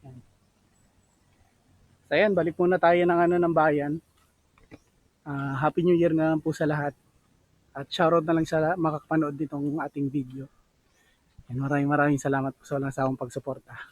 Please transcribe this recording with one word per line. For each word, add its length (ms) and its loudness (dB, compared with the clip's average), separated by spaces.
Yan. 120 -20
So, 80 -4
yan. 240 4
Balik 240 0
muna 160 2
tayo 240 4
ng, 240 2
ano, 160 2
ng 160 2
bayan. 360 2
Ah, 320 -6
Happy 240 0
New 160 4
Year 160 4
na 240 2
lang 80 -6
po 80 -2
sa 160 -2
lahat. 240 -4
At 160 -12
shoutout 400 2
na 80 2
lang 80 2
sa 160 -2
la-, 160 0
makakapanood 640 -2
nitong 400 -4
ating 320 -6
video. 400 -8
Yan, 120 -8
maraming, 280 0
maraming 320 2
salamat 360 -2
po 120 -20
sa 80 -6
walang 160 -4
sawang 280 -2
pagsuporta. 560 -10